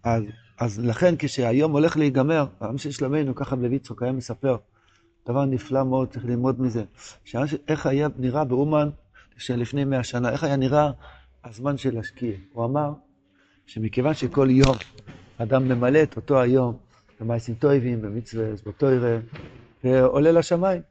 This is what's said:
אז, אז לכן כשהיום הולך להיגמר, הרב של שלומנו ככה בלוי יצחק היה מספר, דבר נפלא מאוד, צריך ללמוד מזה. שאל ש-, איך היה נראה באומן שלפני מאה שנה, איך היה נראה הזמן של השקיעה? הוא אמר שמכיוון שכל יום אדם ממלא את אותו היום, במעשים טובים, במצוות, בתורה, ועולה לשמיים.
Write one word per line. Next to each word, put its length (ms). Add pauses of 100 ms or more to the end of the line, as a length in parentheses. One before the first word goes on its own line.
אז, 200 (360)
אז 220
לכן 380
כשהיום 540
הולך 240
להיגמר, 500 (140)
הרב 160
של 140
שלומנו 440
ככה 220
בלוי 200
יצחק 260
היה 100
מספר, 440 (720)
דבר 160
נפלא 400
מאוד, 240
צריך 160
ללמוד 360
מזה. 240 (400)
שאל 220
ש-, 80 (140)
איך 180
היה 220 (100)
נראה 260
באומן 440 (480)
שלפני 480
מאה 180
שנה, 280
איך 140
היה 120
נראה 340 (540)
הזמן 320
של 220
השקיעה? 380 (160)
הוא 120
אמר 280 (760)
שמכיוון 480
שכל 360
יום 260 (600)
אדם 300
ממלא 340
את 140
אותו 240
היום, 360 (440)
במעשים 340
טובים, 480
במצוות, 640
בתורה, 520 (680)
ועולה 480
לשמיים. 580